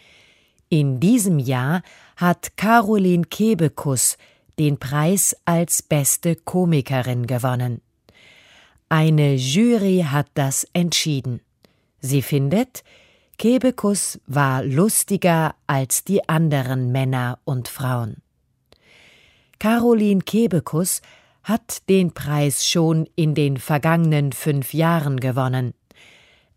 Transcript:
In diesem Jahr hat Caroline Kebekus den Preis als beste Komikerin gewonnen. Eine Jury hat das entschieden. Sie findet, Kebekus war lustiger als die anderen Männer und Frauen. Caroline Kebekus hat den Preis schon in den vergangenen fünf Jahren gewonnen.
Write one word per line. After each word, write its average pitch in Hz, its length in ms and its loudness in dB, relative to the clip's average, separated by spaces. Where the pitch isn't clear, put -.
In 143 300 0
diesem 190 400 2
Jahr 135 420 -2
hat - 400 -2
Caroline 196 720 2
Kebekus 165 920 -2
den 147 180 0
Preis 151 580 0
als 170 360 0
beste 160 540 -2
Komikerin 131 920 -2
gewonnen. 123 560 -4
Eine 156 460 4
Jury 185 720 2
hat 143 260 0
das 135 400 -2
entschieden. 143 680 -2
Sie 135 220 -2
findet, 151 640 -2
Kebekus 220 920 0
war 135 360 0
lustiger 165 920 0
als 135 360 -2
die 196 240 -2
anderen 131 640 0
Männer 127 520 -2
und 127 240 -6
Frauen. 123 500 -6
Caroline 220 600 2
Kebekus 185 800 -2
hat - 460 -6
den 185 240 4
Preis 143 540 -2
schon 160 480 0
in 156 180 0
den 143 240 0
vergangenen 156 760 0
fünf 143 420 -4
Jahren 151 460 0
gewonnen. 127 540 -2